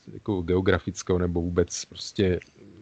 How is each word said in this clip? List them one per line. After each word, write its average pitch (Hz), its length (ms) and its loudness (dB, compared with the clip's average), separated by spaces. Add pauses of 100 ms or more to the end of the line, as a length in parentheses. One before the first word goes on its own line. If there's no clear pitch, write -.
(140)
jako 101 280 -4
geografického 92 800 2
nebo 87 220 0
vůbec 87 440 0
prostě - 540 -2 (420)